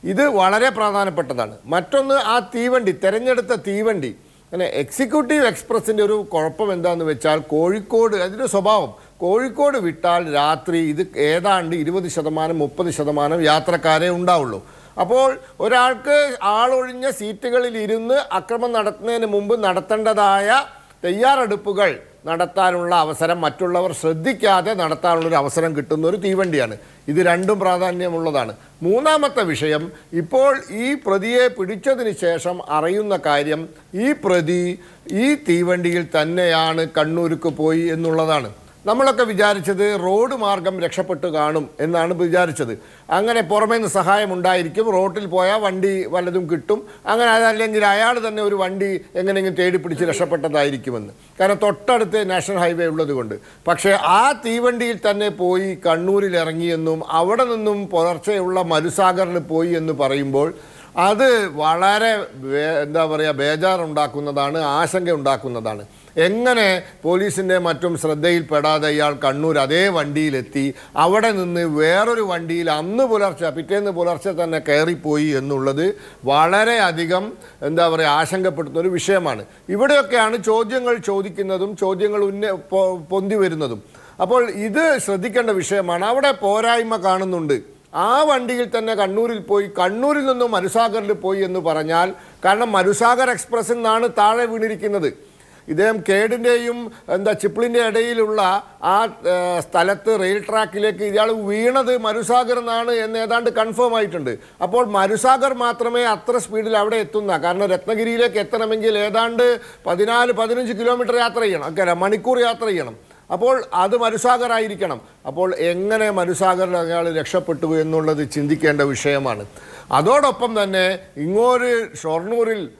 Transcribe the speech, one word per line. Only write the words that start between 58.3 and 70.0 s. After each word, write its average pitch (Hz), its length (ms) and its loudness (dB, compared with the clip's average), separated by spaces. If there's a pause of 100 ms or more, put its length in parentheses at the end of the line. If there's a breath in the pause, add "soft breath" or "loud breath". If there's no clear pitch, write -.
മരുസാഗറിൽ 175 640 2 (140)
പോയി 170 180 0 (100)
എന്ന് 160 200 -4
പറയുമ്പോൾ 139 480 0 (580 loud breath)
അത് 220 200 4 (340)
വളരെ 196 500 2 (320)
ബേ-, 147 400 0
എന്താ 156 260 0
പറയുക, 151 320 0
ബേജാറുണ്ടാക്കുന്നതാണ്, 147 1160 0 (200)
ആശങ്ക 175 400 0
ഉണ്ടാക്കുന്നതാണ്. 117 640 -4 (440 loud breath)
എങ്ങനെ 233 400 2 (380 loud breath)
പോലീസിൻ്റെ 185 520 0 (100)
മറ്റും 170 260 -2 (100)
ശ്രദ്ധയിൽപ്പെടാതെ 156 920 0
ഇയാൾ 147 160 2 (100)
കണ്ണൂർ 147 400 0
അതേ 147 180 2 (160)
വണ്ടിയിലെത്തി, 143 680 -2 (400 loud breath)